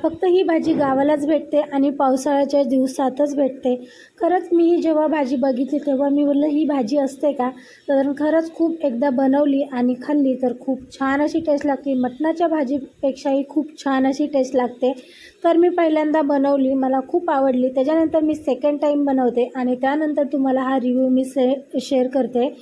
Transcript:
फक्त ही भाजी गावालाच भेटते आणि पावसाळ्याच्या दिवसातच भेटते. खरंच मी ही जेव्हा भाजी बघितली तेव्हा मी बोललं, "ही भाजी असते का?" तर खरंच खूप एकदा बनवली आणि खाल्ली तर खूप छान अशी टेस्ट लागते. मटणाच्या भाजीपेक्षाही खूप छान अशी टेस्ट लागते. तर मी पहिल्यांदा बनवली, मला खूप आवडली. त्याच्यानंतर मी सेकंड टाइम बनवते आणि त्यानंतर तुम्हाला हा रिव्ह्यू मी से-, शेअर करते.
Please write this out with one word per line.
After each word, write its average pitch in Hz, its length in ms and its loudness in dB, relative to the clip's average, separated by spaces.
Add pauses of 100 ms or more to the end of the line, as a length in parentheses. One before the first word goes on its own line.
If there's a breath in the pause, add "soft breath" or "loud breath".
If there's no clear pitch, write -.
फक्त 330 220 -2
ही 370 180 4
भाजी 311 300 0
गावालाच 285 540 0
भेटते 294 320 0
आणि 277 300 0
पावसाळ्याच्या 277 760 2
दिवसातच 262 720 0
भेटते. 254 520 -2 (340 loud breath)
खरंच 359 320 0
मी 339 100 4
ही 339 180 2
जेव्हा 311 260 2
भाजी 285 280 -2
बघितली 269 440 0
तेव्हा 285 300 0
मी 285 160 2
बोललं, 285 220 2
"ही 302 180 0
भाजी 269 320 -2
असते 277 340 -2
का?" 254 180 -2 (400 loud breath)
तर 269 280 2
खरंच 311 360 0
खूप 330 300 -2
एकदा 269 260 -2
बनवली 269 520 2
आणि 247 400 -2
खाल्ली 277 340 0
तर 254 240 -2
खूप 262 200 -4 (120)
छान 269 300 -2
अशी 302 180 0
टेस्ट 302 260 0
लागते. 277 280 -2
मटणाच्या 302 540 -2
भाजीपेक्षाही 277 1000 -2
खूप - 180 -2 (160)
छान 269 240 0
अशी 294 180 -2
टेस्ट 269 300 -2
लागते. 247 340 -2 (540 loud breath)
तर 339 140 4
मी 349 120 6
पहिल्यांदा 311 520 2
बनवली, 277 520 2
मला 262 340 0
खूप 349 220 -2
आवडली. 262 400 2
त्याच्यानंतर 311 500 2
मी 311 160 0
सेकंड 294 440 -2
टाइम 294 260 0
बनवते 247 500 0
आणि 254 200 0
त्यानंतर 294 480 0
तुम्हाला 269 380 0
हा 262 160 0
रिव्ह्यू 254 320 2
मी 254 160 2
से-, 262 560 -2
शेअर 254 260 0
करते. 254 540 -2